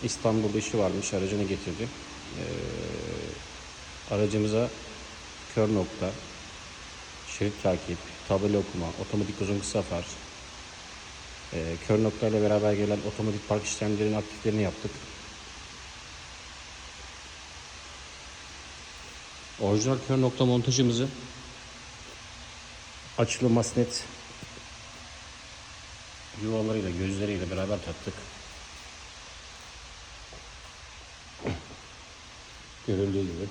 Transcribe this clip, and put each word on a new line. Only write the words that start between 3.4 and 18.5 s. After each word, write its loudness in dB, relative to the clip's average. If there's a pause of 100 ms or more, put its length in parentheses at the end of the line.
aracımıza 6 (880)
kör 8
nokta, 2 (1300)
şerit 2
takip, 4 (300)
tabela 6
okuma, 2 (140)
otomatik 0
uzun 2
kısa 0
far, 0 (1500)
e, 0 (120)
kör 8
nokta 4
ile 6
beraber 8
gelen 4 (140)
otomatik 0
park 4
işlemlerinin 4
aktiflerini 2
yaptık. 0 (4000)